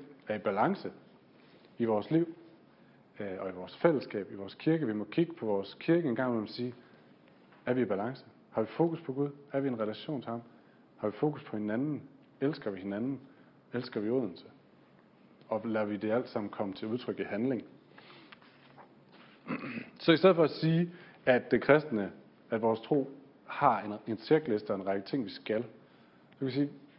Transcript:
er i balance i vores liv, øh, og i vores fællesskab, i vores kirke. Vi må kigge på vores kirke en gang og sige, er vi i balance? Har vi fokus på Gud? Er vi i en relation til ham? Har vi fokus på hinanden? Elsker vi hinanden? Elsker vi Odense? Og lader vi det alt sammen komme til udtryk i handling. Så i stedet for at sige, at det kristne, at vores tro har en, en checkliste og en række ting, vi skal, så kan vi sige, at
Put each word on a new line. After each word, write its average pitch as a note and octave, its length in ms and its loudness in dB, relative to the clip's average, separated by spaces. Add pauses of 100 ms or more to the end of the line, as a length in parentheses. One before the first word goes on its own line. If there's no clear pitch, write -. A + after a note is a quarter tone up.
(280)
er G#2+ 80 -2
i G#2 40 -4
balance B2 520 0 (880)
i A#2 80 2
vores G#2+ 260 2
liv, E3 240 2 (840)
øh, G2+ 200 -6
og F#2+ 100 -6
i F#2 40 -10
vores F2+ 240 -12
fællesskab, A#2 540 2
i - 40 -14
vores G2 200 -12
kirke. D#3 320 0
Vi G#2+ 60 0
må G#2+ 100 -2
kigge E3 300 0
på - 120 -8
vores G2 340 -2
kirke E3 300 2
en A2+ 60 0
gang B2 260 0
og G2+ 80 -6
sige, B2 240 -6 (920)
er B2 80 0
vi B2+ 80 2
i A#2 40 2
balance? G#2+ 400 -4 (260)
Har A2+ 100 0
vi - 60 0
fokus E3 340 0
på C3+ 120 -6
Gud? C#3+ 160 0 (220)
Er C#3 80 0
vi C#3 80 0
i B2+ 40 0
en A#2 80 -4
relation A2 420 -4
til A#2 100 -8
ham? A#2 100 -6 (560)
Har G#2+ 100 -2
vi G#2 100 -4
fokus D3 260 0
på - 140 -8
hinanden? A2+ 440 -2 (400)
Elsker C#3 300 -2
vi F#2 80 -8
hinanden? A2 400 -4 (540)
Elsker B2 260 -4
vi G#2 100 -2
Odense? A#2 360 -2 (1040)
Og A2 140 -2
lader A2 200 0
vi G#2 120 -4
det G#2+ 140 -2
alt B2 180 0
sammen G#2 200 -4
komme G2 240 -4
til A2 140 -8
udtryk A2+ 320 -4
i F#2+ 40 0
handling. A2 400 -2 (2250)
Så - 120 4
i D#3 60 8
stedet F3+ 180 8
for E3 80 6
at C#3 60 4
sige, E3 420 2 (340)
at B2 260 6
det B2 100 6
kristne, B2 500 4 (380)
at A2 120 0
vores A2+ 180 2
tro C#3 320 0 (340)
har A#2+ 360 2
en, G#2 120 -6 (140)
en A2 100 -2
checkliste C3+ 540 2
og G2+ 40 0
en F#2+ 120 -6
række G2 200 -2
ting, C3+ 180 -2
vi F#2 40 -10
skal, A2 340 -4 (680)
så - 60 -20
kan C3+ 100 -4
vi B2+ 40 -2
sige, C#3 120 0
at C#3+ 60 -2 (300)